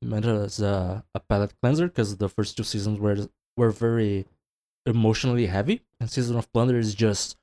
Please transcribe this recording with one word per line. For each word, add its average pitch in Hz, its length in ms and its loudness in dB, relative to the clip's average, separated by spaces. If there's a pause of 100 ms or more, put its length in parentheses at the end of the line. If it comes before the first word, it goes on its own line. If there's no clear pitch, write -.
meant 110 240 -2
as 104 340 -2
a, 98 440 -2 (100)
a 98 60 -8
palate 101 400 -2
cleanser, 151 280 2
'cause 104 280 -2
the 98 120 -2
first - 280 -4
two 110 80 -4
seasons 104 340 -4
were, 101 300 0 (280)
were 117 140 4
very 107 560 0 (600)
emotionally 117 600 2
heavy, 104 360 -2 (180)
and 113 100 -6
Season 120 260 -2
of - 160 -4
Plunder 120 260 2
is 107 160 -2
just, 104 480 0